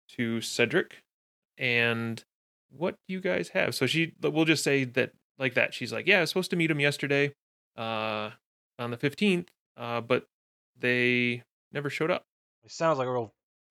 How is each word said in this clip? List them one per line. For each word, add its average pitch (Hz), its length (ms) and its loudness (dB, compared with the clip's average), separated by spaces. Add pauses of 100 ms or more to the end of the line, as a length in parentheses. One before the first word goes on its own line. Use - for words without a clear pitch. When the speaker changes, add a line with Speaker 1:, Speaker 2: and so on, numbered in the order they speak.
Speaker 1:
to 117 320 -2
Cedric. - 640 0 (560)
And 117 640 0 (440)
what 165 280 -6 (120)
do 185 60 -6
you 185 60 -6
guys 185 280 -2
have? 175 260 0
So 131 120 0
she, 160 340 0
we'll 156 240 2
just 156 180 2
say 139 220 2
that 120 280 -2 (260)
like 131 160 -2
that. 113 200 2
She's 117 180 -8
like, 110 140 -6
"Yeah, 196 120 6
I - 20 4
was 156 100 0
supposed 185 200 -2
to 185 60 -2
meet 160 140 2
him 147 80 -2
yesterday, 143 560 0 (420)
uh, 110 540 -4 (480)
on 120 140 -6
the 117 40 -8
fifteenth, 175 540 0 (260)
uh, 117 240 -4
but 120 280 0 (500)
they 123 640 2 (300)
never 143 180 -6
showed 165 220 0
up." - 140 -4 (360)
Speaker 2:
He 110 60 -20
sounds 160 300 0
like 127 100 0
a 127 40 -2
real 117 220 -4 (360)